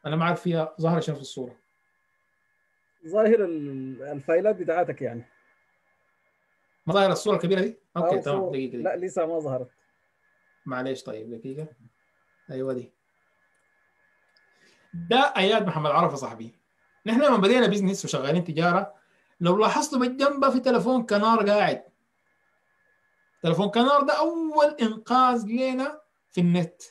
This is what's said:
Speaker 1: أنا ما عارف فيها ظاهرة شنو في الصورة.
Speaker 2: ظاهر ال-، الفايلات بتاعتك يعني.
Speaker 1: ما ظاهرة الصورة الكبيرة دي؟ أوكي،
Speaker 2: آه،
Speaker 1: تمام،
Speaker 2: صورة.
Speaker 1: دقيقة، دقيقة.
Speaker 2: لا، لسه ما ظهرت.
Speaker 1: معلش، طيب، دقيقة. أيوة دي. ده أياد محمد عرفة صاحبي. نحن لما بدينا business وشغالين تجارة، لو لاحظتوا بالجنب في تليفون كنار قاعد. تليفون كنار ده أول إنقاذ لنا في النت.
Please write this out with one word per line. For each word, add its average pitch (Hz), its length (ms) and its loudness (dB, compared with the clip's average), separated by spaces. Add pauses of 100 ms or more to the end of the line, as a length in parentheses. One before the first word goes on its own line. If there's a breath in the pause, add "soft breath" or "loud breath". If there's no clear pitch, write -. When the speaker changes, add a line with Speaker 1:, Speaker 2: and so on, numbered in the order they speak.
Speaker 1:
أنا 151 100 -2
ما 165 80 0
عارف 170 160 0
فيها 165 400 -2
ظاهرة 165 200 2
شنو 151 160 -6
في 135 60 -14
الصورة. 127 340 -14 (1500)
Speaker 2:
ظاهر 214 360 4
ال-، 135 580 -8
الفايلات 165 540 0
بتاعتك 165 460 -2
يعني. 117 220 -8 (1600)
Speaker 1:
ما 165 80 -2
ظاهرة 196 180 4
الصورة 196 240 0
الكبيرة 185 240 0
دي؟ 226 180 -4 (180)
أوكي، 170 200 0
Speaker 2:
آه، 120 40 0
Speaker 1:
تمام، 143 200 -4
Speaker 2:
صورة. 180 100 -4
Speaker 1:
دقيقة، 131 200 -6
دقيقة. 120 120 -10
Speaker 2:
لا، 180 240 -4
لسه 175 200 -4
ما 165 120 -4
ظهرت. 131 300 -6 (960)
Speaker 1:
معلش، 131 360 -8
طيب، 113 280 -14
دقيقة. 135 380 -12 (840)
أيوة 131 220 -6
دي. 120 200 -10 (2000 soft breath)
ده 170 220 -2
أياد 214 500 2
محمد 156 240 -2
عرفة 143 260 2
صاحبي. 113 380 -12 (520)
نحن 233 160 2
لما 277 140 6
بدينا 214 300 4
business 196 380 0
وشغالين 151 400 -2
تجارة، 170 500 0 (460 soft breath)
لو 175 160 4
لاحظتوا 269 420 0
بالجنب 269 500 2
في 254 120 2
تليفون 240 460 2
كنار 208 440 2
قاعد. 190 320 2 (1600)
تليفون 170 260 0
كنار 277 340 4
ده 294 160 0
أول 302 640 0
إنقاذ 233 640 0
لنا 262 540 -4 (300)
في 180 100 -2
النت. 175 500 0